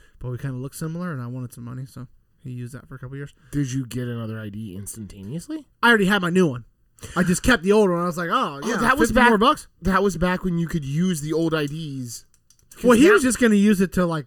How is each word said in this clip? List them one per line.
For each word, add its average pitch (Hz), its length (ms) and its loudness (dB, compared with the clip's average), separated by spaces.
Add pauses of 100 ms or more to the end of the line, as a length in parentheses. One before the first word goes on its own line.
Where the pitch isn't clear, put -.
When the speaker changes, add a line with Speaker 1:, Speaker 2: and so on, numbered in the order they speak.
(200)
Speaker 1:
but 123 120 -8
we 123 60 -6
kinda 131 200 -6
looked 131 180 -10
similar, 170 380 -8
and 127 80 -8
I 120 60 -8
wanted 123 260 -10
some 120 120 -16
money, 127 200 -12
so 123 220 -16 (360)
he 131 80 -12
used 123 220 -12
that - 140 -16
for 135 80 -16
a 131 40 -16
couple 131 160 -14
years. 139 180 -14 (180)
Speaker 2:
Did 143 200 -2
you 135 140 -4
get 123 220 -6
another 113 320 -8
I 107 100 -10
D 104 260 -12
instantaneously? 107 920 -12 (160)
Speaker 1:
I 233 60 6
already 214 160 6
had 202 160 2
my 175 100 -2
new 180 180 4
one. 123 160 -8 (500)
I 180 80 2
just 175 200 0
kept 240 200 4
the 196 100 4
old 208 180 6
one. 170 80 0
I 175 60 -2
was 170 120 -4
like, 170 140 -6
"Oh, 196 320 -2
Speaker 2:
Oh, - 40 -6
Speaker 1:
yeah, 233 100 -2
Speaker 2:
that 262 200 2
was 233 120 4
Speaker 1:
fifty - 120 0
Speaker 2:
back, 240 80 6
Speaker 1:
more 220 80 6
bucks." 262 300 2 (160)
Speaker 2:
that 190 180 2
was 196 160 0
back 180 260 0
when 180 140 -2
you 170 100 -2
could 156 180 -4
use 156 360 -2
the 151 100 -6
old 165 220 0
I 151 140 -2
Ds. 139 580 -10 (480)
'Cause - 100 -10
Speaker 1:
Well, 240 140 8
he 269 80 8
Speaker 2:
now 403 80 8
Speaker 1:
was 392 80 6
just 254 180 0
gonna 226 160 4
use 202 240 4
it 190 140 0
to, 180 120 2
like, 160 220 -4